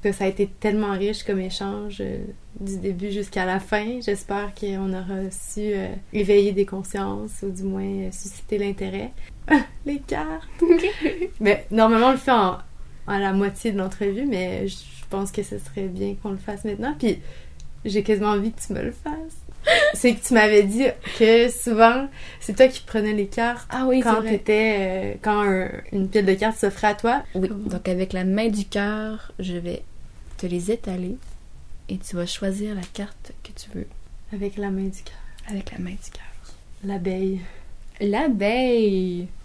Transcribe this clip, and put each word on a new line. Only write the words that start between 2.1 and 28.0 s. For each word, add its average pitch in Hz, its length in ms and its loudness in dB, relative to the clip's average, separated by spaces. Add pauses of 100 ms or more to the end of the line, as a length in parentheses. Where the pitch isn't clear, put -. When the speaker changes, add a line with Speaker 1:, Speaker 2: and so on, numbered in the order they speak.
Speaker 1:
du 196 180 -4
début 190 320 -4
jusqu'à 196 360 -2
la 185 120 2
fin. 214 440 -2
J'espère 202 520 -4
qu'on 190 380 -4
aura 185 380 -4
su, - 300 -8 (140)
euh, 190 140 -2 (240)
éveiller 202 400 6
des 196 140 2
consciences 196 760 -6
ou 196 80 -4
du 185 120 -8
moins, 196 200 -4
euh, 196 300 -4
susciter - 460 -6
l'intérêt. 196 540 -4 (360)
<laughs> - 380 2
Les 285 140 -4
cartes ! - 600 -4 (300)
Speaker 2:
<laughs> - 480 -4
Speaker 1:
Mais 202 300 4
normalement, 226 380 8
on 262 40 8
le 262 60 2
fait 262 140 0
en, 196 260 4 (480)
en 202 120 0
la 196 140 2
moitié 196 400 0
de 196 60 -2
l'entrevue, 202 480 -2
mais 190 420 -2
je 196 80 -8 (320)
pense 196 240 -4
que 208 100 -2
ce 202 160 -6
serait 196 300 -6
bien 196 340 -4
qu'on 208 100 -6
le 196 40 -4
fasse 202 280 -8
maintenant. 214 340 -4
Puis - 220 2 (680)
j'ai 208 160 0
quasiment 208 300 2
envie 208 200 0
que - 80 -10
tu - 140 -6
me - 80 -4
le 233 100 -4
fasses. - 220 -8 (800)
C'est 240 200 6
que - 120 -6
tu 254 80 4
m'avais 214 300 10
dit 220 200 2 (340)
que 233 300 8
souvent, 233 600 6 (320)
c'est 208 140 -6
toi 262 140 10
qui 262 140 -2
prenais 214 320 0
les 208 140 2
cartes 240 420 -2
Speaker 2:
Ah 254 180 0
oui, 254 120 6
Speaker 1:
quand 220 160 6
Speaker 2:
c'est 220 40 2
vrai. 220 120 -2
Speaker 1:
t'étais, 214 460 4
euh, 190 440 -2
quand 208 180 2
un, 190 280 2 (240)
une 196 180 0
pile 208 160 4
de 190 80 6
cartes 214 240 0
s'offrait 208 300 2
à 208 60 4
toi. 240 280 0 (120)
Speaker 2:
Oui, 190 140 0
Speaker 1:
Comment ? 208 220 -6
Speaker 2:
donc 180 180 -4
avec 185 240 0